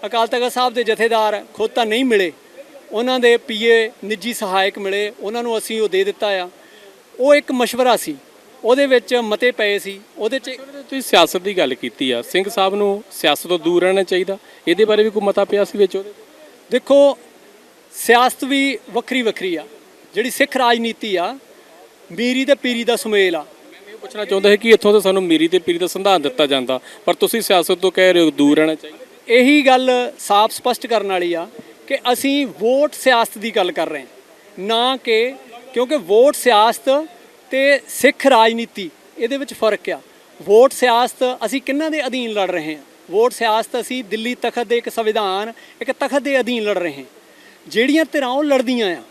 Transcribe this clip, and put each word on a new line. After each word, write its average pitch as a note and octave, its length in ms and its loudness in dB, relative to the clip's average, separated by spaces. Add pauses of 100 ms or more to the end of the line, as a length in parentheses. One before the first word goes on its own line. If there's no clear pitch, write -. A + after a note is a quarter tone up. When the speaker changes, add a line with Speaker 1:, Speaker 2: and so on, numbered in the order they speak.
Speaker 1:
ਅਕਾਲ A#3 200 0
ਤਖਤ A#3+ 260 -2
ਸਾਹਿਬ B3+ 220 -2
ਦੇ A#3 100 -2
ਜਥੇਦਾਰ G#3+ 580 0 (120)
ਖੁਦ A3 160 -4
ਤਾਂ A#3 160 -2
ਨਹੀਂ A3+ 180 0
ਮਿਲੇ, G3+ 260 2 (640)
ਉਹਨਾਂ B3+ 280 -2
ਦੇ A#3 160 4
ਪੀਏ A3+ 540 0 (140)
ਨਿੱਜੀ G#3+ 300 -6
ਸਹਾਇਕ G3 440 -2
ਮਿਲੇ, G3+ 320 -4 (100)
ਉਹਨਾਂ A#3 220 -6
ਨੂੰ A#3 160 -4
ਅਸੀਂ A3 220 -6
ਉਹ G#3+ 80 0
ਦੇ F#3 160 0
ਦਿੱਤਾ G3+ 380 -4
ਆ। F3+ 60 -10 (720)
ਉਹ C#4+ 140 6
ਇੱਕ C#4+ 180 0
ਮਸ਼ਵਰਾ B3 440 2
ਸੀ, D3+ 200 -6 (480)
ਉਹਦੇ C4 220 4
ਵਿੱਚ B3+ 280 0
ਮਤੇ A#3 360 0
ਪਏ G#3 280 -2
ਸੀ, G3 220 -12 (180)
ਉਹਦੇ A3+ 200 -4
'ਚ C4 120 -10 (400)
Speaker 2:
ਤੁਸੀਂ C4+ 120 -6
ਸਿਆਸਤ F3+ 400 4
ਦੀ G3 140 -4
ਗੱਲ C#3 180 0
ਕੀਤੀ C3 360 -6
ਆ, A#2+ 120 0
ਸਿੰਘ F#3 260 -2
ਸਾਹਿਬ G3 260 -2
ਨੂੰ G3+ 280 0 (100)
ਸਿਆਸਤ D3+ 340 0
ਤੋਂ F3 120 0
ਦੂਰ E3+ 240 0
ਰਹਿਣਾ F#3+ 200 2
ਚਾਹੀਦਾ, F#3 340 -2 (320)
ਇਹਦੇ F3 160 4
ਬਾਰੇ G#3+ 180 2
ਵੀ A3 80 2
ਕੋਈ G3+ 140 -2
ਮਤਾ G3+ 200 2
ਪਿਆ G3+ 200 0
ਸੀ G3+ 140 -10
ਵਿੱਚ F#3+ 180 2
ਉਹਦੇ? G3+ 160 -10 (580)
Speaker 1:
ਦੇਖੋ, C#4 460 4 (760)
ਸਿਆਸਤ A#3+ 500 2
ਵੀ C#4 340 -2 (120)
ਵੱਖਰੀ B3 320 -4
ਵੱਖਰੀ F#3+ 340 -4
ਆ। D3+ 80 -10 (500)
ਜਿਹੜੀ A3+ 160 -2
ਸਿੱਖ - 260 -2
ਰਾਜਨੀਤੀ A#3 600 0
ਆ, F3+ 160 -2 (800)
ਮੀਰੀ B3 320 -2
ਤੇ C#4 100 4
ਪੀਰੀ A#3+ 300 -4
ਦਾ A3+ 120 2
ਸੁਮੇਲ G3 400 0
ਆ। D3+ 40 -4
Speaker 2:
ਮੈਂ - 520 -20
ਇਹ A3 60 -20
ਪੁੱਛਣਾ G#3 260 -10
ਚਾਹੁੰਦਾ G3+ 260 2
ਸੀ G#3 60 4
ਕਿ A3+ 140 0
ਇੱਥੋਂ G#3 220 4
ਤਾਂ G#3+ 80 6
ਸਾਨੂੰ F#3+ 220 0
ਮੀਰੀ E3 260 2
ਤੇ F3+ 100 2
ਪੀਰੀ E3+ 200 -2
ਦਾ F3+ 80 -2
ਸੰਵਿਧਾਨ F#3+ 360 0
ਦਿੱਤਾ C#3+ 240 0
ਜਾਂਦਾ, C3 340 -2 (240)
ਪਰ E3+ 100 2
ਤੁਸੀਂ - 280 0
ਸਿਆਸਤ F3+ 380 2
ਤੋਂ F#3 100 2
ਕਹਿ F#3 220 4
ਰਹੇ F3 100 4
ਹੋ D#3 80 4
ਦੂਰ C#3+ 280 4
ਰਹਿਣਾ D#3 160 2
ਚਾਹੀਦਾ। - 280 -18 (260)
Speaker 1:
ਇਹੀ B3+ 380 4
ਗੱਲ B3+ 240 4 (280)
ਸਾਫ਼ G#3 340 2
ਸਪਸ਼ਟ - 340 -4
ਕਰਨ G#3+ 220 -2
ਵਾਲੀ F3+ 240 -2
ਆ E3+ 140 -6 (400)
ਕਿ C4+ 120 -6 (140)
ਅਸੀਂ C#4 340 0 (140)
ਵੋਟ C4 340 0
ਸਿਆਸਤ A#3 440 0
ਦੀ G#3+ 180 -8
ਗੱਲ F3+ 160 0
ਕਰ D#3+ 160 -4
ਰਹੇ D3+ 120 -8
ਹਾਂ, B2+ 60 -18 (520)
ਨਾ A#3 460 -2
ਕਿ, A#3 300 0 (400)
ਕਿਉਂਕਿ B3+ 220 -2
ਵੋਟ A3+ 400 4
ਸਿਆਸਤ A3+ 540 2 (600)
ਤੇ C4+ 380 2
ਸਿੱਖ - 380 0
ਰਾਜਨੀਤੀ, A3+ 640 2 (280)
ਇਹਦੇ A#3+ 200 -4
ਵਿੱਚ C#4 160 -10
ਫਰਕ G#3 360 -2
ਆ। D3 100 -8 (400)
ਵੋਟ G#3+ 320 4
ਸਿਆਸਤ B3 500 0 (240)
ਅਸੀਂ B3 140 -4
ਕਿਹਨਾਂ D4 300 -4
ਦੇ D4+ 160 -4
ਅਧੀਨ A#3+ 260 -6
ਲੜ G3 180 -2
ਰਹੇ D#3 240 -6
ਹਾਂ? C#3+ 80 -18 (280)
ਵੋਟ A3+ 220 2
ਸਿਆਸਤ A3+ 480 -2
ਅਸੀਂ B3+ 240 -8
ਦਿੱਲੀ A3 380 -6
ਤਖਤ A#3+ 240 -4
ਦੇ A#3 100 0
ਇੱਕ A#3+ 120 -4
ਸੰਵਿਧਾਨ, G#3+ 640 -4 (280)
ਇੱਕ A#3+ 120 -8
ਤਖਤ C4+ 300 -2
ਦੇ C4+ 180 -2
ਅਧੀਨ A#3 240 -4
ਲੜ G#3 140 -2
ਰਹੇ F3 140 -4
ਹਾਂ। C3+ 120 -14 (640)
ਜਿਹੜੀਆਂ C#4 460 0
ਧਿਰਾਂ C#4 160 -2
ਉਹ C4+ 160 -2
ਲੜਦੀਆਂ B3+ 520 0
ਆ A#2+ 140 -16